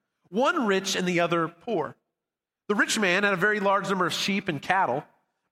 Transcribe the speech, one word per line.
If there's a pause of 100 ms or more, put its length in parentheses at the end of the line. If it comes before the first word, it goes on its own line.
(300)
one
rich
and
the
other
poor. (720)
The
rich
man
had
a
very
large
number
of
sheep
and
cattle, (460)